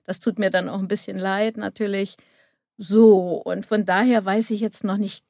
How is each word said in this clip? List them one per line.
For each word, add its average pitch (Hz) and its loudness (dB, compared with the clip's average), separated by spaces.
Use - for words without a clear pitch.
Das - -8
tut - -2
mir 190 0
dann 185 -2
auch 196 -6
ein 190 -4
bisschen 196 -6
leid, 202 -2
natürlich. 202 -6
So, 196 6
und 180 -6
von 214 -2
daher 208 2
weiß 214 0
ich 208 -4
jetzt 214 -6
noch 196 -2
nicht 202 -6